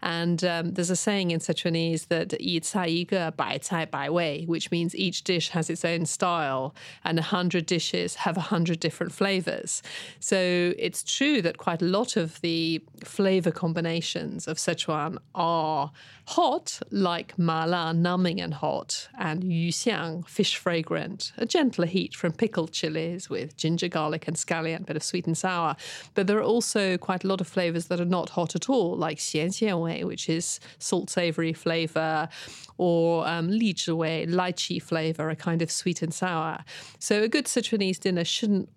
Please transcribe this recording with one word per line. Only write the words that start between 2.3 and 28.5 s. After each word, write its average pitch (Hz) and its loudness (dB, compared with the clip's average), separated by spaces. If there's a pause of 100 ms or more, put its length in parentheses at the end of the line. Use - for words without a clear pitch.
"Yi 170 0
cai 185 0
yi 170 0
ge, 170 0
bai 143 -4
cai 165 -2
bai 139 -4
wei," 165 0
which 165 -2
means 170 0
each 190 -2
dish 175 0
has 160 -2
its 165 -4
own 170 0
style 147 -2 (320)
and 165 2
a 160 2
hundred 180 0
dishes 175 0
have 180 -2
a 190 0 (120)
hundred 170 2
different 170 -2
flavors. - 0 (380)
So 180 2
it's - -2
true 269 2
that 165 0
quite 175 0
a 170 2
lot 196 2
of 165 -2
the 165 0 (240)
flavor 190 4
combinations 165 -2
of 165 -4 (120)
Sichuan 160 -2 (160)
are 160 2 (360)
hot, 330 0 (120)
like 180 0
mala, 165 2
numbing 175 4
and 160 -4
hot, - -4 (100)
and 170 -2
yuxiang, 170 0
fish - 2
fragrant, 165 -2
a 240 0
gentler 240 4
heat 175 0
from 170 -2
pickled 170 0
chilies 165 -4
with 147 -4
ginger, 170 0
garlic, 160 -2
and 143 -2
scallion, 165 -2
bit 151 -6
of 151 -4
sweet - -4
and 165 0
sour. 170 0 (400)
But 196 2
there 208 4
are 214 2
also 202 2
quite 185 -2
a - 0
lot 190 2
of 175 -2
flavors 170 0
that 175 -2
are 175 0
not 175 2
hot 170 -2